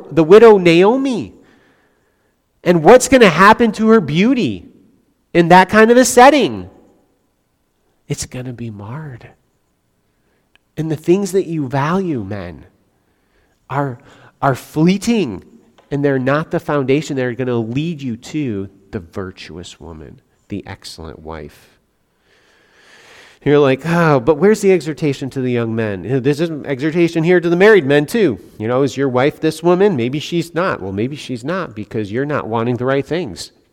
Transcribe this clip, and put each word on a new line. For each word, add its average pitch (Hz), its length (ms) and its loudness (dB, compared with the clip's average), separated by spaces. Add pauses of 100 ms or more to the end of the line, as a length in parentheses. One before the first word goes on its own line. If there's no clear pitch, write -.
the 156 140 2
widow 214 340 8
Naomi. 185 760 2 (1300)
And 165 220 2
what's 240 240 6
gonna 247 180 6
happen 196 460 4
to 220 160 0
her 220 100 6
beauty 165 680 -2 (640)
in 170 160 4
that 185 180 6
kind 220 240 4
of 240 60 6
a 254 80 6
setting? 233 640 4 (1400)
It's - 180 -8
gonna 127 280 -12
be 117 160 -12
marred. 113 600 -14 (1500)
And 156 140 -4
the 143 60 -6
things 196 360 -2
that 190 120 0
you 151 220 -6
value, 147 560 -4
men, 90 420 -12 (1040)
are, 139 300 -6 (420)
are 139 140 0
fleeting, 170 880 -2 (460)
and 143 140 -6
they're 139 160 0
not 143 320 -4
the 170 80 -2
foundation 143 580 -2
that 127 80 -2
are 123 80 -6
gonna 123 240 -4
lead 135 440 -6
you 123 140 -8
to 110 540 -8 (220)
the 107 80 -8
virtuous 85 840 -16
woman, 80 400 -20 (260)
the - 180 -10
excellent 80 540 -18
wife. 78 580 -18 (1700)
You're 147 140 4
like, 135 280 2
"Oh, 165 340 2
but 127 160 0
where's 208 260 2
the 196 100 2
exhortation 147 600 -4
to 135 100 -8
the 127 100 -2
young 117 220 -2
men?" 104 300 -4
You 95 80 -8
know, 135 80 0
"There's 139 220 -2
an 165 240 -6
exhortation 160 580 -2
here 180 160 4
to 170 100 -4
the 170 60 0
married 185 320 4
men, 147 180 2
too." 156 320 0 (220)
You 107 80 -6
know, 127 160 0
"Is 139 120 -4
your 139 140 -2
wife 127 300 -2
this 156 240 -4
woman? 180 320 2
Maybe 127 240 -4
she's 170 340 -6
not." 165 260 -4
Well, 95 120 -10
maybe 120 240 -6
she's 127 280 -12
not 160 320 -8
because 104 360 -8
you're 123 120 -4
not 143 240 -6
wanting 117 300 -2
the 123 80 -6
right 135 180 -2
things. 147 480 -8 (220)